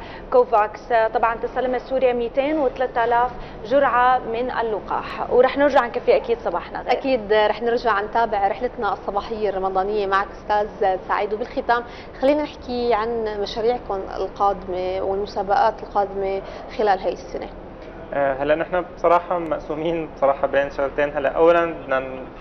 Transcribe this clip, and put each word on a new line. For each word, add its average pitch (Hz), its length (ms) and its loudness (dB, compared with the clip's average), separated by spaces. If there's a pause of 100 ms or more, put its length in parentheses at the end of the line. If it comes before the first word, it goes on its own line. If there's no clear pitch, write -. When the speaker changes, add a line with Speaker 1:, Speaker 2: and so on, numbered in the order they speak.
(320)
Speaker 1:
كوفاكس. 233 600 4
آه، 220 160 4
طبعا 226 280 2
تسلمت 247 460 -2
سوريا 262 320 2
ميتين 262 460 0
وثلاثة 254 440 0
آلاف 240 280 2 (340)
جرعة 254 540 4
من 233 320 -4
اللقاح، - 840 -4
ورح 254 240 6
نرجع 277 280 6
نكفي 233 300 2
أكيد 226 240 0
صباحنا 170 420 -4
غير. 165 100 -2
Speaker 2:
أكيد 240 420 0
رح 214 280 4
نرجع 233 400 0
نتابع 214 460 0
رحلتنا 214 460 -2
الصباحية 202 560 -4
الرمضانية 190 580 -2
معك 196 240 2
أستاذ 208 680 0 (100)
سعيد. 208 260 0
وبالختام 240 500 -2 (380)
خلينا 294 220 4
نحكي 240 500 -2
عن 220 480 -2
مشاريعكم 220 580 -2 (160)
القادمة 190 840 -2
والمسابقات 202 840 0
القادمة 196 580 -2 (360)
خلال 202 220 4
هاي 185 140 -2
السنة. - 360 -10 (640)
Speaker 3:
آه، 139 200 2
هلا 143 220 2
نحن 170 300 -2 (100)
بصراحة 170 440 2
مقسومين 160 760 -4
بصراحة 135 320 2
بين 139 240 0
شغلتين. 143 460 -2
هلا 135 120 0
أولا 170 360 6
بدنا 135 340 -2
ن-، 131 260 -8 (160)